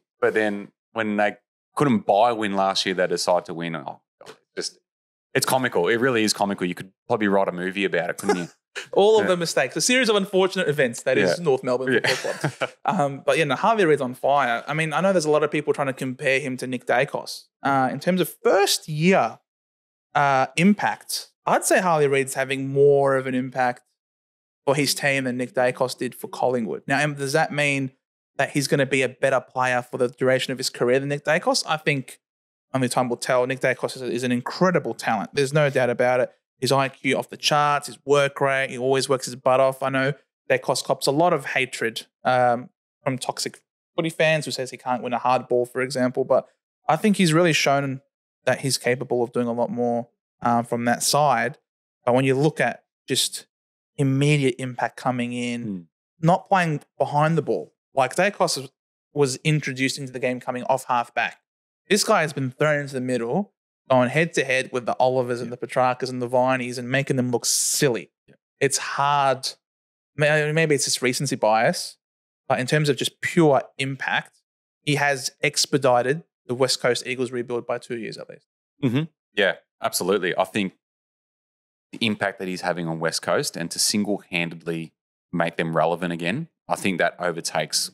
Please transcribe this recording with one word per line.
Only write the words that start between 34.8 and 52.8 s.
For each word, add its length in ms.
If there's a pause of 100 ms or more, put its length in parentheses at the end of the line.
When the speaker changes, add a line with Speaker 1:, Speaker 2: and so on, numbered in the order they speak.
Speaker 2:
talent. 400
There's 200
no 160
doubt 200
about 300
it. 120 (280)
His 120
I 180
Q 280
off 120
the 80
charts, 500
his 180
work 360
rate, 280
he 80
always 320
works 160
his 100
butt 240
off. 240
I 60
know 240 (360)
Dacos 340
cops 220
a 60
lot 220
of 140
hatred, 580 (180)
um, 460 (340)
from 160
toxic 400 (360)
footy 140
fans 360
who 60
says 200
he 60
can't 260
win 100
a 60
hard 280
ball, 180
for 160
example. 420
But 240 (400)
I 80
think 220
he's 160
really 200
shown 480 (440)
that 160
he's 160
capable 440
of 100
doing 160
a 60
lot 160
more, 380 (340)
uh, 220
from 220
that 180
side. 540 (480)
But 100
when 100
you 100
look 240
at 240 (240)